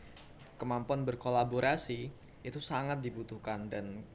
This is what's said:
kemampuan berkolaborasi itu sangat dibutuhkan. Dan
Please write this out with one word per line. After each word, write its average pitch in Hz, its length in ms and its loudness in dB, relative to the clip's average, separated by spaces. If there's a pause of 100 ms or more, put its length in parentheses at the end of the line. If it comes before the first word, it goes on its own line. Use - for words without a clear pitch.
(600)
kemampuan 127 480 2
berkolaborasi 123 1040 4 (320)
itu 127 160 -4
sangat 139 400 2
dibutuhkan. 110 720 -2
Dan 104 320 -4 (100)